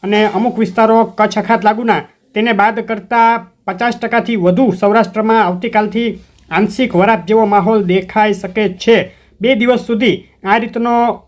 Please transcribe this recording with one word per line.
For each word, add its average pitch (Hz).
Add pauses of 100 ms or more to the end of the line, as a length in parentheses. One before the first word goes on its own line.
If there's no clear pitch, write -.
અને 208 (160)
અમુક 226
વિસ્તારો 220 (220)
કચ્છ 214
અખાત 214
લાગુના, 214 (320)
તેને 226
બાદ 214 (120)
કરતાં 226 (200)
પચાસ 226
ટકાથી 233
વધુ 180 (160)
સૌરાષ્ટ્રમાં 214
આવતીકાલથી 208 (480)
આંશિક 208
વરાપ 208
જેવો 220
માહોલ 202
દેખાઈ 190
શકે 196 (180)
છે. 226 (440)
બે 240
દિવસ 240
સુધી 220 (280)
આ 202
રીતનો 240 (340)